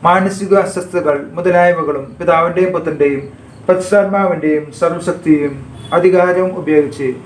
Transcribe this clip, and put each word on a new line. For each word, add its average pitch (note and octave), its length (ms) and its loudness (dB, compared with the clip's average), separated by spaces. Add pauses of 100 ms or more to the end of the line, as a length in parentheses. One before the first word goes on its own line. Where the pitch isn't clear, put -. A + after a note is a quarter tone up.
മാനസിക F#3+ 560 2
അസ്വസ്ഥതകൾ E3+ 540 -2 (200)
മുതലായവകളും E3+ 680 0 (120)
പിതാവിൻ്റെയും F3 580 0
പുത്രൻ്റെയും C#3+ 480 -2 (420)
പരിശുദ്ധാത്മാവിൻ്റെയും F#3 960 0 (160)
സർവ്വശക്തിയും D#3 760 0 (440)
അധികാരവും F3+ 540 2 (100)
ഉപയോഗിച്ച് C#3+ 460 0 (180)